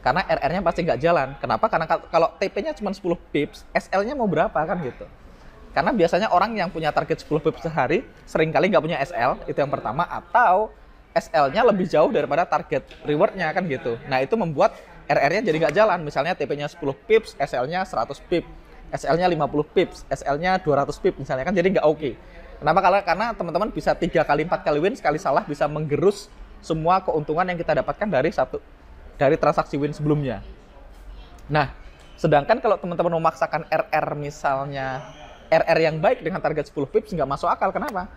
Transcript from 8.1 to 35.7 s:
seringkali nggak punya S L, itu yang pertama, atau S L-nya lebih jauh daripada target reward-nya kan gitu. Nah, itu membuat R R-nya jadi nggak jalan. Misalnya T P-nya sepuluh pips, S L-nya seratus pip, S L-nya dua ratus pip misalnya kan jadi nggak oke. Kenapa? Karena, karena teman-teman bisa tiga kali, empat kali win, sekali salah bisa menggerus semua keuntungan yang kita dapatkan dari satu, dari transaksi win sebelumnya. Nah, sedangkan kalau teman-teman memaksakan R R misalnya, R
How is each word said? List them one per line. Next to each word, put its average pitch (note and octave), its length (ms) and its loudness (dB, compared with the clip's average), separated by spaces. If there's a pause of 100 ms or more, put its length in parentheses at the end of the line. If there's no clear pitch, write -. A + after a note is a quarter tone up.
seringkali D#3+ 480 2
nggak D3+ 120 4
punya D#3+ 120 -2
S C#3 160 -4
L, B2+ 320 0
itu D3+ 160 -4
yang C#3 80 0
pertama, D3 400 -4
atau G#3+ 640 2 (400)
S - 240 -2
L-nya D#3 320 4
lebih G3 240 2
jauh D#3+ 160 6
daripada D#3 400 0
target D3+ 320 -2 (240)
reward-nya D#3 480 0
kan F3+ 160 -2
gitu. B2+ 400 -4
Nah, C3+ 160 2
itu A3+ 160 -2
membuat E3 320 2 (320)
R - 160 2
R-nya E3 320 2
jadi D#3+ 160 2
nggak D3 80 -2
jalan. G3 240 4
Misalnya D3 320 -2
T C#3+ 160 -4
P-nya D3 160 -4
sepuluh C#3+ 320 -6
pips, - 400 0
S C#3 160 -4
L-nya D3+ 320 -2
seratus - 400 -6
pip, E3+ 240 -2 (400)
S - 160 -8
L-nya D#3 1600 0
dua C#3 160 2
ratus C#3+ 160 -2
pip F#3 240 0
misalnya C3 240 -4
kan F3+ 80 -2
jadi F3+ 240 4
nggak - 80 0
oke. D3+ 560 -2 (220)
Kenapa? D3 160 4
Karena, F#3+ 240 4
karena F3+ 320 -2
teman-teman F3 400 -2
bisa D#3+ 160 -2
tiga E3+ 320 0
kali, D3+ 240 0
empat E3 160 -2
kali D3+ 160 0
win, G3 160 0
sekali D3+ 240 -2
salah D3 240 0
bisa D3+ 240 -4
menggerus D3+ 640 0 (320)
semua E3 400 0
keuntungan D#3+ 400 -2
yang F3+ 160 -2
kita E3+ 160 0
dapatkan C#3+ 320 -2
dari D#3+ 240 2
satu, C#3+ 320 -2 (560)
dari C#3+ 160 4
transaksi D#3 400 0
win D3 160 -2
sebelumnya. D3 560 -2 (1040)
Nah, D3 240 2 (400)
sedangkan D3+ 480 2
kalau G3+ 160 2
teman-teman E3+ 400 -2
memaksakan D#3+ 480 -2
R D#3 240 -2
R D3+ 240 0
misalnya, C#3 880 -6 (480)
R D#3+ 240 4